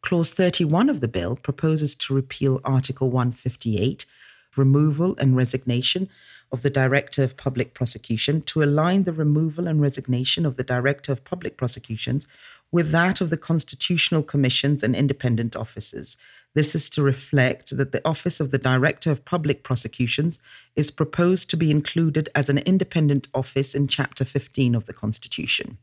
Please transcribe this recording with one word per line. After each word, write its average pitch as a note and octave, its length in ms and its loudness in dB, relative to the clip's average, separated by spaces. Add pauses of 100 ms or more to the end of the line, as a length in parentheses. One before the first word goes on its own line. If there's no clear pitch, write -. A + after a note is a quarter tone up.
Clause E3+ 300 0
thirty-one F3+ 580 2
of D#3+ 120 -2
the A2+ 80 -2
bill F#2 260 -4
proposes D3+ 600 -2
to - 200 -4
repeal C3 480 -2
Article C3 460 0
one B2 240 0
fifty-eight, A2+ 720 -4 (500)
Removal D3 640 2
and C3 160 4
Resignation B2+ 720 0 (420)
of A#2+ 120 -6
the C#3+ 80 2
Director C3+ 540 2
of C3 120 -2
Public C3 380 -4
Prosecution, B2+ 720 -2
to D#3 200 0
align D#3+ 400 2
the F3 80 -2
removal D#3 560 0
and D#3 140 2
resignation C3+ 640 0
of C3 100 -2
the B2+ 80 -4
Director C3 480 -2
of B2+ 140 -6
Public - 320 -8
Prosecutions A#2+ 680 -4 (460)
with E3 180 2
that F3 320 2
of E3+ 80 -2
the D#3 80 0
constitutional - 840 -2
commissions C#3+ 580 0
and B2 140 0
independent A#2 600 0
offices. - 640 -4 (380)
This D3+ 180 4
is - 180 2
to D3+ 120 0
reflect C3 720 0
that - 140 -2
the - 120 -4
office D#3+ 360 0
of C#3 100 -2
the C3+ 80 0
Director C3 540 0
of - 140 -4
Public D3+ 360 -2
Prosecutions B2+ 800 -2 (360)
is D3+ 140 2
proposed F3 640 0
to E3+ 60 0
be D#3+ 120 2
included D3+ 640 0
as C#3+ 160 2
an C#3+ 100 2
independent D#3+ 720 0
office C3+ 440 -2
in C#3+ 120 0
Chapter - 380 -2
fifteen C3 480 0
of A2+ 140 -2
the - 60 -14
Constitution. - 880 -4